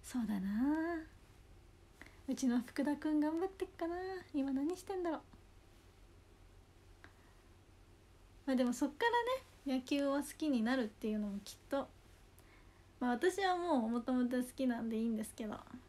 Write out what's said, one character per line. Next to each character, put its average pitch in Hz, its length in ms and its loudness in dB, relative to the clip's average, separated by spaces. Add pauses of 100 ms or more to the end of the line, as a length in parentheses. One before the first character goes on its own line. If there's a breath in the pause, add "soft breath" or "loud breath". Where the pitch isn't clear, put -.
そ 247 200 -2
う 214 40 0
だ 202 120 0
な。 302 640 2 (1300 loud breath)
う 262 60 -2
ち 269 120 0
の 240 140 4
福 247 240 -4
田 294 120 2
く 311 140 -2
ん 302 80 2
頑 311 220 2
張 381 60 0
っ - 20 -2
て 381 160 -6
っ 381 40 -8
か 339 200 -6
な。 349 80 -4 (380)
今 269 180 0
何 285 240 0
し - 80 -16
て 392 100 -6
ん 370 80 -2
だ 339 80 0
ろ 294 60 -2
う。 - 60 -8 (3250 loud breath)
ま 269 80 0
あ 254 40 4
で 247 60 4
も 240 120 2
そ 285 140 0
っ - 20 -2
か - 160 0 (600)
ら 277 60 0
ね、 262 60 2
野 254 40 -2
球 285 240 0
を 277 120 2
好 285 40 0
き 311 280 -4
に 247 100 4
な 240 160 2
る 247 80 0
っ 214 40 -4
て - 200 -6
い 214 60 0
う 208 40 -2
の 208 100 -2
も 202 160 -6
き - 100 -14
っ - 20 -18 (140)
と。 277 180 -2 (1120 loud breath)
ま 247 80 0
あ 240 40 4
私 359 280 2
は 370 160 4
も 320 300 2
う - 20 0
元 240 240 0
々 247 160 2
好 247 140 0 (120)
き 262 120 0
な 233 160 0
ん 226 80 -2
で 220 80 0
い - 20 0
い 233 80 0
ん 220 80 0
で 214 80 -4
す - 100 -12
け 220 120 -8
ど。 208 120 -6 (300)